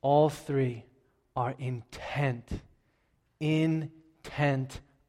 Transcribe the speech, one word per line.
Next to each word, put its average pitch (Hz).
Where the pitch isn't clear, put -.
All 147
three 131
are 131
intent, 127
intent 151